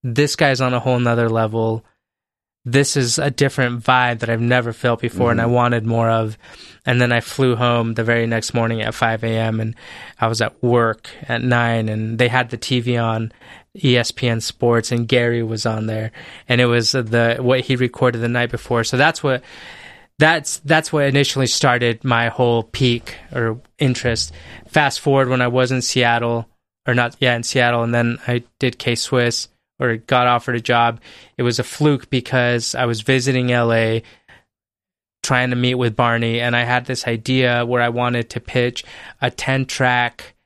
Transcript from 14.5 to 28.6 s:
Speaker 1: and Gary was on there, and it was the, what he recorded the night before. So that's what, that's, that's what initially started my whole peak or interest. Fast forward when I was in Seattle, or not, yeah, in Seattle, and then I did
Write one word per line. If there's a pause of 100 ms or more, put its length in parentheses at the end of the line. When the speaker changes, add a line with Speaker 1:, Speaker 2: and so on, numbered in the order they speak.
Speaker 1:
and
Gary
was
on
there, (360)
and
it
was
the,
what
he
recorded
the
night
before.
So
that's
what, (760)
that's,
that's
what
initially
started
my
whole
peak (160)
or (180)
interest. (340)
Fast
forward
when
I
was
in
Seattle, (380)
or
not,
yeah,
in
Seattle,
and
then
I (140)
did